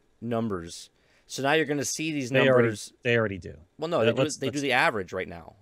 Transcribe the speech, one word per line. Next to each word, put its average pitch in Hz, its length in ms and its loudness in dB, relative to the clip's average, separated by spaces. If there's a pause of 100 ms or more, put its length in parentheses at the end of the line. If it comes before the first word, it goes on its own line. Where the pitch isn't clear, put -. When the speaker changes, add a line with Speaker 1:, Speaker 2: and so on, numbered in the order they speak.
(200)
Speaker 1:
numbers. 110 680 -4 (360)
So - 160 -8
now 139 100 2
you're 160 120 4
gonna 139 220 -2
see 156 260 -4
these 139 160 -4
Speaker 2:
They 131 120 4
already, 127 260 6
Speaker 1:
numbers. 110 260 -6 (100)
Speaker 2:
they 120 140 2
already 104 220 0
do. 90 160 -12 (240)
Speaker 1:
Well, 156 100 -4
no, 170 100 0
Speaker 2:
Let, 113 60 4
Speaker 1:
they 113 80 4
do, 127 100 2
Speaker 2:
let's, 151 140 0
Speaker 1:
they 135 120 -4
do - 20 -2
Speaker 2:
let's 147 100 -4
Speaker 1:
the 135 120 0
average 123 420 0
right 92 140 -4
now. 82 340 -16